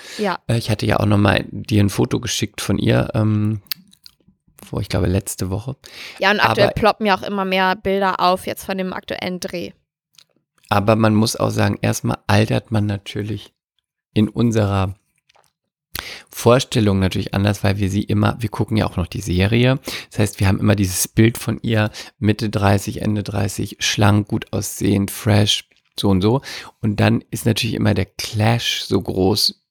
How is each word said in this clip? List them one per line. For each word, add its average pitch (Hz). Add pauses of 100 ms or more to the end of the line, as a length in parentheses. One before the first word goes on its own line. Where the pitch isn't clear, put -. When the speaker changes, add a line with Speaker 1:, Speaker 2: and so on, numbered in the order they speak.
(180)
Speaker 1:
Ja. 196
Speaker 2:
Äh, 117
ich -
hatte 113
ja -
auch 101
nochmal 101
dir 101
ein 101
Foto 123
geschickt -
von -
ihr, 120
ähm, 107 (1000)
vor, -
ich -
glaube, 80
letzte 92
Woche. 127 (420)
Speaker 1:
Ja, 190
und 311
aktuell 214
Speaker 2:
Aber -
Speaker 1:
ploppen 214
ja 190
auch 190
immer 202
mehr 185
Bilder 196
auf 180
jetzt -
von 190
dem 185
aktuellen -
Dreh. 180 (1000)
Speaker 2:
Aber 104
man 110
muss 110
auch 110
sagen, 104
erstmal 117
altert 110
man 104
natürlich 104 (640)
in 110
unserer 98 (1300)
Vorstellung 113
natürlich 95
anders, 101
weil 101
wir 101
sie 101
immer, 104
wir 110
gucken -
ja 107
auch -
noch 87
die -
Serie. 120 (300)
Das -
heißt, 104
wir 101
haben 98
immer 104
dieses 92
Bild 113
von -
ihr, 107 (260)
Mitte 104
dreißig, 101
Ende 104
dreißig, 104
schlank, 104
gut -
aussehend, 104
fresh, - (280)
so 101
und 92
so. 113 (400)
Und 104
dann 110
ist -
natürlich 117
immer 107
der 95
Clash -
so -
groß, -